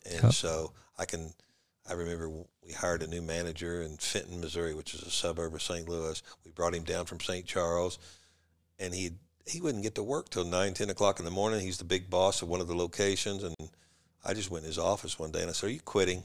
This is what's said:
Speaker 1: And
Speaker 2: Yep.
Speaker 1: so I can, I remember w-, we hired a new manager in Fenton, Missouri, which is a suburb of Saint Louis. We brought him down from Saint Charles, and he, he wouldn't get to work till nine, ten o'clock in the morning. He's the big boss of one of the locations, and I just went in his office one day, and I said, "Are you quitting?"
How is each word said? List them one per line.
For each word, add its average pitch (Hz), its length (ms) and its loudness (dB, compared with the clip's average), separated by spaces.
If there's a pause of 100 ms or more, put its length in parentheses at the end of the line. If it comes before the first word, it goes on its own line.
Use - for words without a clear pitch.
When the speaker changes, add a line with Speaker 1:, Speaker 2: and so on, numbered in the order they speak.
Speaker 1:
And 90 200 2
Speaker 2:
Yep. 117 80 12
Speaker 1:
so 80 400 2 (260)
I 87 60 0
can, 82 300 -6 (540)
I 92 40 -4
remember 85 320 -2
w-, 80 220 -6 (200)
we 85 60 -14
hired 85 300 0
a 80 40 -4
new 85 160 -4
manager 85 600 -2
in 78 160 -8
Fenton, 87 420 -4
Missouri, 82 340 -2
which 78 200 -8
is 80 80 -10
a 87 80 -10
suburb 82 440 -2
of 78 80 -6
Saint 85 260 -4
Louis. 80 320 -4 (240)
We 85 60 -20
brought 87 240 0
him 85 80 -2
down 85 220 -2
from 85 160 -10
Saint 90 260 -4
Charles, 87 520 2 (800)
and 90 160 -4
he, 90 180 -2 (340)
he 160 140 -6
wouldn't 131 240 0
get 107 120 -2
to 110 60 -2
work 135 280 -2
till 90 160 0
nine, 92 280 2
ten 101 160 -2
o'clock 98 280 4
in 87 80 -4
the 85 40 -2
morning. 104 300 2
He's 92 180 -4
the 87 60 -8
big 92 260 0
boss 95 320 6
of 87 60 -6
one 90 140 0
of 85 60 -2
the 85 60 0
locations, 98 680 2
and 85 100 -4 (720)
I 98 80 0
just 98 180 -2
went 82 140 -6
in 80 40 -6
his 80 100 -4
office 90 400 2
one 80 120 -4
day, 82 120 0
and 85 80 -2
I - 20 -4
said, 98 160 -2
"Are 113 40 -2
you 151 80 -6
quitting?" 90 440 4